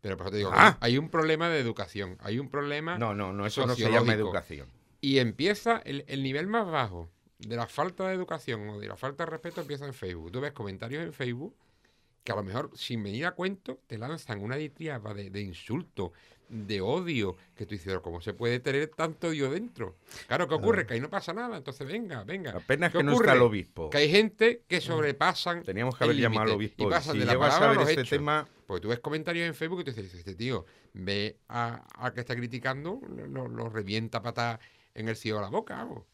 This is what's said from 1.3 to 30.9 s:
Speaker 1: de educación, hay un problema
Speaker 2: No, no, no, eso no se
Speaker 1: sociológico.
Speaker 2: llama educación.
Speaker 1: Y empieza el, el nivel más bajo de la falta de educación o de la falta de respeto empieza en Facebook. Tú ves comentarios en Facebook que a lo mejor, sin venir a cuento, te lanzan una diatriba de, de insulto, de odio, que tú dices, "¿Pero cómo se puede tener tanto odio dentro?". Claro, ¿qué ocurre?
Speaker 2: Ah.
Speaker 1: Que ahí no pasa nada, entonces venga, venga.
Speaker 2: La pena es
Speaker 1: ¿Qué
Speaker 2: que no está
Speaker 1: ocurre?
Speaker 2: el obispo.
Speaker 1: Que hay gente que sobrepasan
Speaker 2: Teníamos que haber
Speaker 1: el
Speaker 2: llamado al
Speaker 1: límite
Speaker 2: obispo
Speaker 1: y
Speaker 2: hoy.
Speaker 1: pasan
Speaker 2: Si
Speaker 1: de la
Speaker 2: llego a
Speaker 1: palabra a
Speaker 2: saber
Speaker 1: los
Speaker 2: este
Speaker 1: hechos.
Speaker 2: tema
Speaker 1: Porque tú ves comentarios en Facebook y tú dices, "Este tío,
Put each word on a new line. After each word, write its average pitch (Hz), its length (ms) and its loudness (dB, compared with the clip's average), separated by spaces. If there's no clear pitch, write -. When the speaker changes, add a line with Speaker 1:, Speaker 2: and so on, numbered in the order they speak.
Speaker 1:
de 156 120 2
educación, 101 600 -4
hay 107 180 -4
un 143 120 -6
problema 147 480 -4
Speaker 2:
No, 110 160 0
no, 98 180 -2
no, 101 140 -2
eso 120 160 0
no 123 60 2
se 120 160 0
Speaker 1:
sociológico. 113 200 6
Speaker 2:
llama 117 80 4
educación. 87 560 -2
Speaker 1:
Y 139 200 4
empieza 156 680 0
el, 139 220 -6
el 139 140 -4
nivel 139 240 -2
más 214 240 0
bajo 98 380 -2
de 110 180 -8
la 117 100 -2
falta 180 420 -2
de 190 60 -2
educación 135 540 -6
o 104 100 -10
de 104 100 -10
la 98 100 -10
falta 139 260 -4
de 165 60 -6
respeto 165 320 -8
empieza 143 240 -8
en 135 80 -10
Facebook. 87 360 -8
Tú 123 120 -4
ves 147 100 -4
comentarios 117 500 -8
en 165 120 -8
Facebook 127 420 -6
que 117 100 -6
a 98 40 0
lo 104 80 -2
mejor, 127 300 -6
sin 113 280 -4
venir 104 220 -4
a 180 80 0
cuento, 190 540 -6
te 113 100 -10
lanzan 120 460 -6
una 120 140 -4
diatriba 151 420 -6
de, 101 160 -10
de 101 100 -6
insulto, 98 720 -6
de 104 340 -4
odio, 127 540 0
que 113 80 -8
tú 85 60 -12
dices, 98 160 -8
"¿Pero 92 160 -2
cómo 87 180 -8
se 101 140 -6
puede 120 260 0
tener 139 280 0
tanto 160 400 -4
odio 139 220 0
dentro?". 147 460 -6
Claro, 151 180 2
¿qué 151 80 0
ocurre? 196 280 4
Speaker 2:
Ah. 113 40 -2
Speaker 1:
Que 117 80 -4
ahí 117 60 0
no 147 100 -6
pasa 180 220 -4
nada, 226 240 -6
entonces 139 280 -10
venga, 165 400 -6
venga. 156 280 -8
Speaker 2:
La 87 80 -4
pena 143 260 2
es - 60 2
Speaker 1:
¿Qué 165 60 2
Speaker 2:
que 143 60 6
no 143 80 6
está 123 120 8
Speaker 1:
ocurre? 135 140 10
Speaker 2:
el 123 40 10
obispo. 92 480 2
Speaker 1:
Que 143 80 2
hay 147 120 6
gente 220 580 6
que 175 140 2
sobrepasan 160 800 0
Speaker 2:
Teníamos 117 340 -2
que - 80 2
haber 117 100 6
Speaker 1:
el 135 80 4
Speaker 2:
llamado 110 200 4
al 110 80 4
Speaker 1:
límite 107 160 2
Speaker 2:
obispo - 160 -4
Speaker 1:
y 107 40 4
Speaker 2:
hoy. - 60 6
Speaker 1:
pasan - 220 4
Speaker 2:
Si - 60 2
Speaker 1:
de - 40 2
la - 80 4
Speaker 2:
llego - 120 4
a - 40 8
Speaker 1:
palabra 156 160 6
a - 60 8
Speaker 2:
saber - 100 6
Speaker 1:
los 147 80 6
Speaker 2:
este 156 140 4
Speaker 1:
hechos. 123 80 -2
Speaker 2:
tema 147 360 2
Speaker 1:
Porque 92 160 -4
tú 104 60 -4
ves 120 120 0
comentarios 165 480 -2
en 156 60 -4
Facebook 170 260 -4
y 160 40 -8
tú 139 80 -6
dices, 95 220 -10
"Este 90 200 -12
tío, 110 320 -2